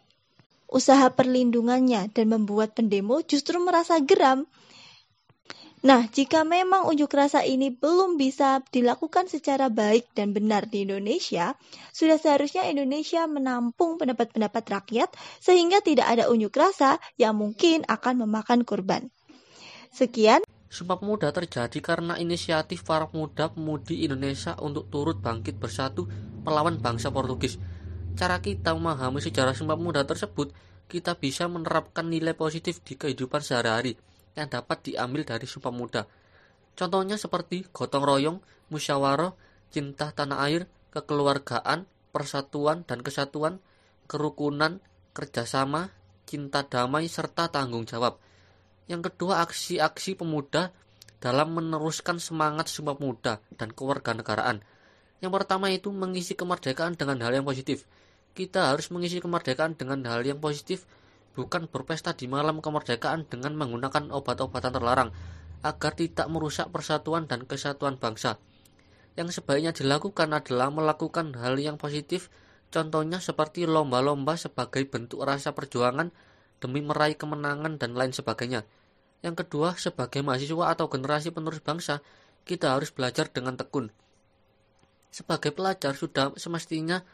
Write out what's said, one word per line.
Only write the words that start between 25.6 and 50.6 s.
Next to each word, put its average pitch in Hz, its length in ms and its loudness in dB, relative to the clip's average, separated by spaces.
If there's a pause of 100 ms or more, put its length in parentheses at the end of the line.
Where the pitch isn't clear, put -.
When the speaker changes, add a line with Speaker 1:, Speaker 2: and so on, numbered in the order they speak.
Speaker 2:
bersatu 135 480 -4 (320)
melawan 156 400 2
bangsa 120 320 -2
Portugis. 131 480 -2 (520)
Cara 180 240 0
kita 180 400 -2
memahami 139 400 -2
sejarah 131 400 0
Sumpah 156 160 -2
Pemuda 156 320 0
tersebut, 156 480 -4 (320)
kita 175 320 -4
bisa 151 320 -2
menerapkan 165 560 -2
nilai 165 320 0
positif 160 480 -2
di - 80 -14
kehidupan 131 480 -2
sehari-hari 120 560 0 (400)
yang 151 80 -6
dapat 135 400 -6
diambil 131 400 -4
dari 120 240 -6
Sumpah 127 240 -8
Pemuda. 120 320 -4 (720)
Contohnya 190 400 0
seperti 180 560 -6
gotong 139 320 -2
royong, 143 320 2 (320)
musyawarah, 143 640 0 (400)
cinta 147 400 -6
tanah 139 320 -2
air, 170 240 0 (240)
kekeluargaan, 143 960 0 (240)
persatuan 147 720 -2
dan 123 160 -6
kesatuan, 147 560 -2 (480)
kerukunan, 147 720 -2 (400)
kerjasama, 139 720 -2 (400)
cinta 143 400 -4
damai, 135 400 0
serta 165 400 -4
tanggung 120 400 -4
jawab. 117 320 -2 (640)
Yang 175 240 -6
kedua, 175 320 0
aksi-aksi 170 800 -2
pemuda 160 480 -2 (480)